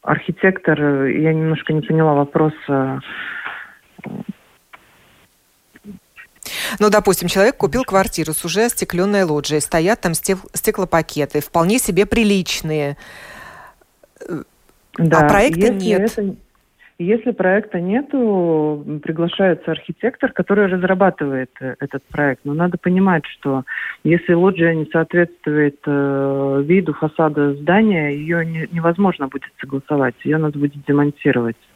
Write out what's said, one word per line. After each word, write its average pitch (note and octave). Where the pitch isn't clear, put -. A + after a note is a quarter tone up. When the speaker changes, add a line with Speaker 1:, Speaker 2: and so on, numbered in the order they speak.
Speaker 1:
архитектор, E3+
э, C3+
я D#3+
немножко D#3+
не D#3
поняла D#3+
вопроса. C#3+
Speaker 2:
Ну, G#3+
допустим, G3
человек G3+
купил A3
квартиру E3+
с -
уже F3+
остекленной G3
лоджией, D3+
стоят E3+
там E3+
стек-, F#3+
стеклопакеты, D#3+
вполне F3
себе G3+
приличные. E3
Э, E3
а F3
Speaker 1:
Да, D#3
Speaker 2:
проекта G3+
Speaker 1:
если G3
Speaker 2:
нет. G#3
Speaker 1:
это... G3
Если A3+
проекта F#3+
нету, F3+
м, D3
приглашается E3+
архитектор, -
который G3+
разрабатывает, F3+
э, C3
этот C#3
проект. C#3+
Но C#3+
надо F3
понимать, F3+
что C3+
если E3+
лоджия E3+
не D#3
соответствует, D#3+
э, C#3
виду E3+
фасада D3+
здания, E3+
ее D#3
не-, E3
невозможно E3+
будет -
согласовать, C3+
ее D3+
надо D3+
будет C#3+
демонтировать C#3+